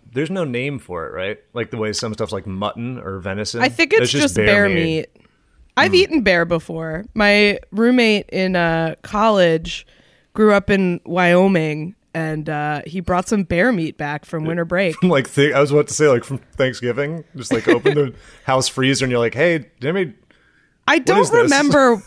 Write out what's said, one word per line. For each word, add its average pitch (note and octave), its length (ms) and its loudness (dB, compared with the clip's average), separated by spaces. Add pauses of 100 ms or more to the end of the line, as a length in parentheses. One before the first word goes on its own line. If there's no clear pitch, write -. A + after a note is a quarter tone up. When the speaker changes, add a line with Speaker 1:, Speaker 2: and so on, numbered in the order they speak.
(120)
Speaker 1:
There's D3+ 180 -4
no F#3+ 140 -4
name C3 340 -6
for E2 300 -10
it, - 40 -14
right? F#2+ 260 -8 (160)
Like A2+ 180 -8
the - 40 -8
way G#2+ 160 -4
some A2 220 -6
stuff's A2 180 -6
like G2 140 -8
mutton G#2 540 -8
or G2 180 -10
venison. G2+ 440 -8
Speaker 2:
I B3+ 60 -6
think E4 240 -4
it's G#4+ 100 2
Speaker 1:
It's - 100 0
just C#4+ 100 0
Speaker 2:
just C#4+ 140 -2
Speaker 1:
bear G#3+ 100 2
Speaker 2:
bear G3+ 220 2
Speaker 1:
meat. F#3+ 80 -2
Speaker 2:
meat. D#3+ 300 -2 (680)
I've D#4 160 2
Speaker 1:
Mm. F#3+ 40 4
Speaker 2:
eaten E4 260 2
bear F3 220 2
before. E3 600 -6 (100)
My G#3 440 4 (140)
roommate A3+ 580 2
in, F#3 240 -2
uh, E3 480 0
college F3+ 840 2 (480)
grew G#3+ 180 4
up G3+ 180 2
in F3+ 340 2
Wyoming, F3 920 2 (200)
and, D#3 320 -6
uh, D3 380 -4
he F3 140 -8
brought F3+ 260 -2
some G3+ 160 0
bear F#3 300 0
meat D#3+ 240 -4
back D3 280 -8
from D#3 200 -8
winter E3+ 200 -4
break. F3 340 -2
Speaker 1:
<laughs> - 40 -16
Like, D3+ 320 2
th-, C#3+ 180 4
I C3+ 80 4
was C#3+ 120 2
about D3 160 2
to - 60 -8
say, D3+ 120 2
like, B2 160 4
from C3 160 -8 (140)
Thanksgiving, C3+ 720 -4 (100)
just, B2 180 -10
like, A2+ 140 -2
open G3 300 2
the C#3 180 0 (160)
Speaker 2:
<laughs> - 140 -20
Speaker 1:
house C3 240 0
freezer C3+ 360 0
and B2+ 60 -2
you're A#2+ 80 0
like, A#2 160 0
"Hey, E3 240 2 (220)
did B2+ 160 -6
anybody?" F#3 180 -6 (720)
Speaker 2:
I C#4 100 2
Speaker 1:
What C4+ 100 -2
Speaker 2:
don't G4 160 4
Speaker 1:
is - 100 -2
this? A#4 100 6
Speaker 2:
remember. C#4 640 4